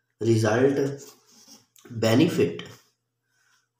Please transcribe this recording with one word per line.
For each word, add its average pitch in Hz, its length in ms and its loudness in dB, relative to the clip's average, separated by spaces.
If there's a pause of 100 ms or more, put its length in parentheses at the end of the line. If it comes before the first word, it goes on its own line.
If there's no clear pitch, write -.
(220)
रिजल्ट, 113 560 2 (1160)
बेनिफिट, 117 720 0 (1160)